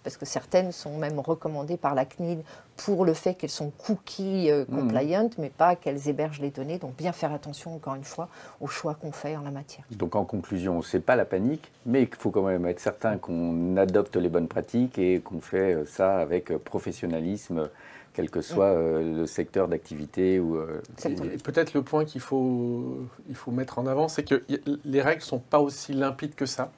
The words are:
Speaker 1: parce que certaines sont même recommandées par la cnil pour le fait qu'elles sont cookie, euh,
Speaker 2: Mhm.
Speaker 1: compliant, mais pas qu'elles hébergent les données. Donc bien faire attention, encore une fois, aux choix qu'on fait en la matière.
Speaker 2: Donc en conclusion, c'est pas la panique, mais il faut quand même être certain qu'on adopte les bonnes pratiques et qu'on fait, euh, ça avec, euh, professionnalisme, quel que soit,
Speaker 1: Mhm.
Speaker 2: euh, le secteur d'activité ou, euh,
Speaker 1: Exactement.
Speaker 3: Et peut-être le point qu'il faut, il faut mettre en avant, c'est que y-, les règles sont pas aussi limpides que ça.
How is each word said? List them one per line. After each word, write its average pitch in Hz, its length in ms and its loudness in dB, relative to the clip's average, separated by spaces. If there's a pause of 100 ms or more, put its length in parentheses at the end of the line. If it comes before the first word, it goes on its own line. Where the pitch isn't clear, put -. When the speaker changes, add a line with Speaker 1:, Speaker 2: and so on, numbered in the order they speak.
Speaker 1:
parce - 140 -10
que 143 80 -8
certaines 185 440 2
sont 151 280 -8
même 151 200 -2
recommandées 156 600 -2
par 143 160 0
la 135 100 4
cnil 170 380 -4 (340)
pour 185 300 2
le - 80 6
fait - 180 0
qu'elles 160 160 -6
sont 147 220 -6
cookie, 190 800 0
euh, 143 180 4
Speaker 2:
Mhm. 135 140 -2
Speaker 1:
compliant, 151 560 2
mais 147 100 -4
pas 175 260 6
qu'elles 143 320 -4
hébergent 147 340 -2
les 143 100 -2
données. 139 280 -6
Donc 131 180 -10
bien 170 160 -2
faire 156 200 -2
attention, 151 420 -10
encore 147 200 -8
une 135 100 -10
fois, 170 240 -8 (320)
aux 143 60 -8
choix 156 280 -4
qu'on 151 160 -10
fait 147 260 -6
en 151 40 -6
la 143 100 -8
matière. 139 400 -12
Speaker 2:
Donc 101 240 -4
en 101 120 2
conclusion, 90 560 -2
c'est 92 180 0
pas 127 160 4
la 104 80 4
panique, 120 480 0 (140)
mais 127 160 6
il 120 120 2
faut - 160 -2
quand 98 120 2
même 92 240 2
être 90 120 0
certain 107 380 0
qu'on 85 600 0
adopte 98 380 4
les 90 120 4
bonnes 85 200 2
pratiques 120 500 0
et 90 220 4
qu'on 82 200 -8
fait, 95 320 2
euh, 76 140 0
ça 95 320 2
avec, 82 320 0
euh, 80 80 0
professionnalisme, 85 1120 -4 (420)
quel - 160 -2
que 82 140 -2
soit, 98 300 4
Speaker 1:
Mhm. 85 60 4
Speaker 2:
euh, 80 380 2
le 82 100 0
secteur 90 400 0
d'activité 82 720 0
ou, 82 160 0
euh, 80 260 -6 (160)
Speaker 1:
Exactement. - 340 -4
Speaker 3:
Et 151 60 -8
peut-être 156 340 0
le 147 80 2
point 151 240 0
qu'il 147 160 -8
faut, 127 800 -2 (320)
il 131 40 -8
faut - 160 -10
mettre 127 280 -4
en 123 80 -2
avant, 143 220 2
c'est 147 160 -4
que 143 260 2
y-, 139 100 -2 (240)
les 139 160 4
règles 160 220 2
sont - 160 -4
pas - 200 2
aussi 143 360 0
limpides 135 400 -2
que 139 120 -2
ça. 131 320 -4